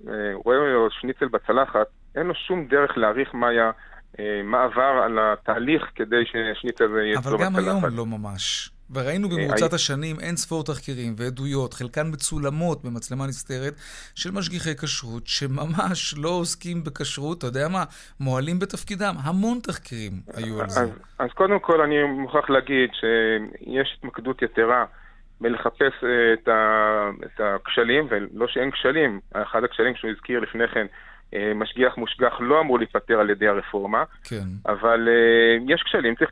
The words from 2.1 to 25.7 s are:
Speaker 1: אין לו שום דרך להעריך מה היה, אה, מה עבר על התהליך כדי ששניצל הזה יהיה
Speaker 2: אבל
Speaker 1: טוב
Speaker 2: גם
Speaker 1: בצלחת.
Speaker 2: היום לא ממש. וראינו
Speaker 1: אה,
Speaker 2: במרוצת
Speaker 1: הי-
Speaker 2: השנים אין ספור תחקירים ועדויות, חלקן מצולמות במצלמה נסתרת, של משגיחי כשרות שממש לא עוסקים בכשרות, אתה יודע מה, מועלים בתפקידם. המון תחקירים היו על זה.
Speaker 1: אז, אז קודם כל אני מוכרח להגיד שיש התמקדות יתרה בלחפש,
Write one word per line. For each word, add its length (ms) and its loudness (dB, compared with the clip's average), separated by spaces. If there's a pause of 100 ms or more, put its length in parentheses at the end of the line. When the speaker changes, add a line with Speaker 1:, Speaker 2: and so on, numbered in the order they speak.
Speaker 1:
אין 120 -2
לו 80 -2
שום 320 -4
דרך 300 2
להעריך 380 0
מה 120 0
היה, 240 4 (480)
אה, 240 -4
מה 200 2
עבר 420 2
על 160 0
התהליך 600 0 (120)
כדי 300 2
ששניצל 580 -2
הזה 200 2
יהיה 140 0
Speaker 2:
אבל 140 -4
Speaker 1:
טוב 120 2
Speaker 2:
גם 100 0
Speaker 1:
בצלחת. 140 0
Speaker 2:
היום 300 0
לא 80 -4
ממש. 640 -6 (240)
וראינו 380 -2
Speaker 1:
אה, 60 -2
Speaker 2:
במרוצת 340 0
Speaker 1:
הי- 40 0
Speaker 2:
השנים 440 -4
אין 180 -6
ספור 260 -4
תחקירים 540 -6
ועדויות, 560 -4
חלקן 380 -4
מצולמות 720 -2
במצלמה 420 -6
נסתרת, 460 -6 (420)
של 160 -6
משגיחי 440 -4
כשרות 520 -8
שממש 880 -2
לא 120 -2
עוסקים 540 -4
בכשרות, 540 -6
אתה 100 -6
יודע 200 -2
מה, 160 -2 (360)
מועלים 400 0
בתפקידם. 640 -4
המון 400 0
תחקירים 480 -8 (220)
היו 280 -6
על 80 -4
זה. 120 0
Speaker 1:
אז, 80 0 (300)
אז 140 -2
קודם 260 4
כל 220 4
אני 220 4
מוכרח 460 0
להגיד 440 4
שיש 1080 0
התמקדות 420 -8
יתרה 440 2 (560)
בלחפש, 520 0 (100)